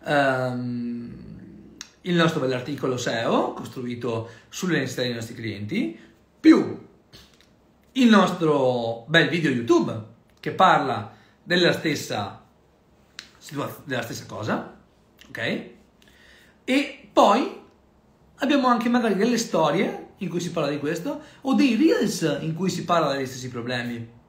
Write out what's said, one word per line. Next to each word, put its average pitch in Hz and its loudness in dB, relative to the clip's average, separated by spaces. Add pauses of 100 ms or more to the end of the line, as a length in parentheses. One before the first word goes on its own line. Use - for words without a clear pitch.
Ehm, 123 -2 (840)
il 180 -2
nostro 165 2
bell'articolo 131 -2
seo, 117 -2
costruito 120 -8 (200)
sulle 170 -2
necessità 131 -4
dei 123 -2
nostri 113 -10
clienti, 113 -6 (400)
più - 6 (1080)
il 254 6
nostro 147 4
bel 156 4
video 156 0
YouTube, 131 0 (400)
che 151 -8
parla 143 2 (320)
della 170 2
stessa 123 -6 (920)
situa-, 135 -10
della 123 -4
stessa - -12
cosa, 107 -6 (500)
ok? 120 -6 (920)
E - -2
poi 226 4 (760)
abbiamo 262 2
anche 233 2
magari 233 2
delle 226 2
storie 165 0
in 175 -6
cui 175 -4
si 170 -6
parla 147 -2
di 147 -4
questo, 170 -6 (200)
o 262 0
dei 226 4
reels 214 2
in 160 -4
cui 180 -2
si 160 -6
parla 156 2
degli 139 -4
stessi 127 -12
problemi 120 -8 (140)